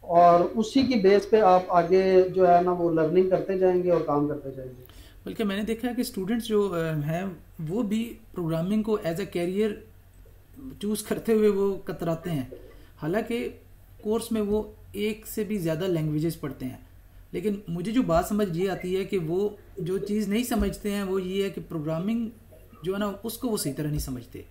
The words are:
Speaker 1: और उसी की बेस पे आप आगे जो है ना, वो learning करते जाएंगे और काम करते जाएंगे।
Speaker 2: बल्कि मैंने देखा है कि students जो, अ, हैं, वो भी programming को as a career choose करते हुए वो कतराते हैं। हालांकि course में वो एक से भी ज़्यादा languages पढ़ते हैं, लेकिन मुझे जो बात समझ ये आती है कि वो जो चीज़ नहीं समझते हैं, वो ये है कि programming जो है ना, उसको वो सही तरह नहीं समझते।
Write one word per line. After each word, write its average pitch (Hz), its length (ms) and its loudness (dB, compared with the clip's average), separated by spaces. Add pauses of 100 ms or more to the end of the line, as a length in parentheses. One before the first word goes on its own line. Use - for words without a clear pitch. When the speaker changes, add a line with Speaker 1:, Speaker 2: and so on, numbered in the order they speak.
Speaker 1:
और 175 380 8
उसी 226 400 0
की 254 120 2
बेस 196 320 6
पे 220 140 6
आप 185 300 6
आगे 185 520 6
जो 185 240 4
है 175 180 6
ना, 180 80 2
वो 170 180 0
learning 165 400 4
करते 185 280 0
जाएंगे 180 320 4
और 165 120 2
काम 147 260 0
करते 135 280 -8
जाएंगे। 127 280 -14 (420)
Speaker 2:
बल्कि 190 180 -4
मैंने 202 200 -2
देखा 226 240 -4
है 240 60 -4
कि 240 100 -2
students 220 420 -4
जो, 208 220 2
अ, 175 160 -4
हैं, 160 520 -4 (240)
वो 175 220 -4
भी 220 340 -4 (180)
programming 180 500 -2
को 214 140 0
as 165 180 -4
a 196 100 -6 (100)
career 185 340 0 (1120)
choose 208 260 -4
करते 214 240 -2
हुए 214 160 6
वो 196 400 0
कतराते 170 420 -4
हैं। 135 220 -4 (440)
हालांकि 226 480 -4 (600)
course 220 280 -2
में 220 80 -2
वो 208 340 -2 (220)
एक 214 300 -4
से 220 180 -4
भी 208 140 -4
ज़्यादा 165 280 -2
languages 156 500 -2
पढ़ते 135 280 -10
हैं, 127 220 -10 (480)
लेकिन 196 360 -4
मुझे 175 220 -4
जो 247 100 2
बात 170 240 2
समझ 208 300 0
ये 190 120 -2
आती 180 260 -4
है 190 100 -2
कि 196 140 -2
वो 180 400 -2 (220)
जो 180 180 -4
चीज़ 208 320 -2
नहीं 226 140 0
समझते 208 460 -2
हैं, 202 140 -4
वो 190 140 -2
ये 190 260 -2
है 196 60 -2
कि - 100 -10
programming 170 680 -4 (540)
जो 190 100 -4
है 202 60 -6
ना, 208 80 -2 (160)
उसको 233 240 -6
वो 214 80 0
सही 147 160 -4
तरह 151 160 -4
नहीं 147 100 -2
समझते। 123 520 -10